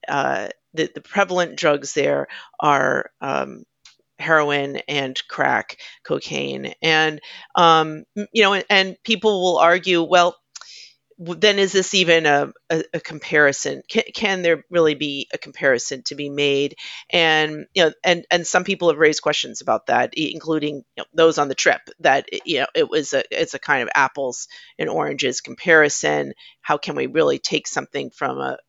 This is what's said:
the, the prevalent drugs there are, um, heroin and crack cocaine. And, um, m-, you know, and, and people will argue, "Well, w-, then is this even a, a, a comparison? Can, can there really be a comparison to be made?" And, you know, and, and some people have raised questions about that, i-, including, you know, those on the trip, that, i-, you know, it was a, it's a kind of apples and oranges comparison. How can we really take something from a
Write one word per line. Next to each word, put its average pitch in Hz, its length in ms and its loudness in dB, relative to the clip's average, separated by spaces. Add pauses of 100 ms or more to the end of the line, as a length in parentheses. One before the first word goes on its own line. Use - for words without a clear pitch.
the, 135 460 -2 (220)
the 151 280 -6
prevalent 180 540 -2
drugs 147 380 0
there 143 340 0 (320)
are, 139 500 2 (120)
um, 135 420 -6 (540)
heroin 147 580 0 (120)
and 139 400 -4
crack 135 500 -2 (260)
cocaine. 139 800 -6
And, 156 380 0 (340)
um, 160 500 4 (120)
m-, 208 160 -6
you 226 100 4
know, 196 120 4
and, 190 160 -2
and 190 340 2
people 208 380 0
will 180 160 2
argue, 175 440 4
"Well, 175 340 2 (840)
w-, 170 200 -10
then 202 200 2
is 196 140 2
this 190 220 -2
even 165 320 4
a, 143 260 2 (160)
a, 160 160 -2 (100)
a 165 60 -2
comparison? 143 880 -2
Can, - 160 -2 (100)
can 196 280 -2
there 165 280 2
really 160 240 2
be 139 380 -6
a - 60 -8
comparison 131 640 -2
to - 100 -8
be 143 140 -8
made?" 143 480 0 (340)
And, 156 640 2
you 185 100 4
know, 151 80 4 (120)
and, 175 260 2
and 170 160 0
some 185 180 0
people 180 240 0
have 147 100 2
raised 156 240 4
questions 135 380 -4
about - 260 -2
that, 123 300 0
i-, 156 160 -4
including, 151 440 -4
you - 220 -16
know, - 60 -8 (100)
those 165 240 4
on 147 100 0
the 131 60 -4
trip, 110 260 2 (200)
that, 139 320 2
i-, - 120 -6
you 143 160 -2
know, 135 140 0
it 151 160 0
was 147 220 -2
a, 135 180 0
it's - 240 -4
a 135 40 -8
kind 139 240 0
of 117 120 -6
apples 135 540 -2 (300)
and 156 100 -4
oranges 143 520 -4
comparison. 147 920 2 (260)
How 151 180 -4
can - 180 -8
we 135 100 -4
really 143 320 0
take - 280 -4
something 139 440 -8
from 135 280 -6
a 131 200 -6 (100)